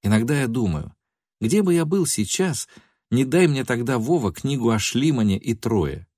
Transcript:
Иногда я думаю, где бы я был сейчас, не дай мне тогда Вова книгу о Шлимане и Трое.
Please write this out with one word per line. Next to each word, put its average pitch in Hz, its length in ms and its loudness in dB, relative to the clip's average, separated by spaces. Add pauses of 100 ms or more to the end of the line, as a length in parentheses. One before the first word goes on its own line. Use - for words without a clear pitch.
Иногда 117 400 2
я 131 60 0
думаю, 104 480 -4 (440)
где 143 220 2
бы 180 140 2
я 165 100 2
был 175 220 0
сейчас, - 600 -4 (440)
не 131 140 2
дай 170 220 4
мне 135 180 0
тогда 120 340 -2
Вова 117 320 0
книгу 127 380 -2
о 110 100 2
Шлимане 120 580 0
и 113 160 -4
Трое. 87 540 -2 (100)